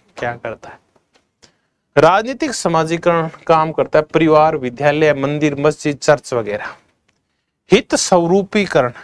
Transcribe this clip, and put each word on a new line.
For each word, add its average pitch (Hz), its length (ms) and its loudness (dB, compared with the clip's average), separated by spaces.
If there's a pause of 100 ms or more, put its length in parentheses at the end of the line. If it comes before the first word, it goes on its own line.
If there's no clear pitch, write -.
(160)
क्या 120 200 -8
करता 110 320 -14
है। - 100 -20 (1200)
राजनीतिक 226 540 2
समाजीकरण 165 760 -2 (180)
काम 160 260 0
करता 147 260 -2
है 151 60 2
परिवार, 156 520 2
विद्यालय, 147 580 0
मंदिर, 143 460 -2
मस्जिद, 147 360 -2
चर्च - 380 0
वगैरह। 104 420 -6 (960)
हित 262 220 2
स्वरूपीकरण, 180 1000 0 (120)